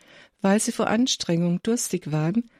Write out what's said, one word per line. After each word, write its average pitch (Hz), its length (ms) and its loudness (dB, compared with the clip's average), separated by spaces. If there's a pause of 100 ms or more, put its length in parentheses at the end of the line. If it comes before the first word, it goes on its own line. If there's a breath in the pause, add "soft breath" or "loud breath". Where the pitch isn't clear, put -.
(400 soft breath)
Weil 202 200 4
sie 226 120 -4
vor - 140 -2
Anstrengung 175 800 0
durstig 190 480 -4
waren, 165 360 0 (120)